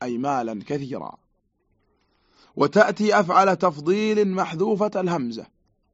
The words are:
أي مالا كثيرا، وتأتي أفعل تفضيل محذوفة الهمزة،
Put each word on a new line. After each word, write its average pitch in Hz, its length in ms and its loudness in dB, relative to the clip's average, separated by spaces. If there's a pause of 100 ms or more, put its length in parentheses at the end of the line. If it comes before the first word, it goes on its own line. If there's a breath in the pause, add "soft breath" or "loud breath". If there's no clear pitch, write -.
أي 120 140 -8
مالا 120 500 -4
كثيرا، 131 500 -8 (1400 soft breath)
وتأتي 202 640 4
أفعل 185 360 4
تفضيل 196 760 0
محذوفة 190 640 -2
الهمزة، 151 520 -4 (460)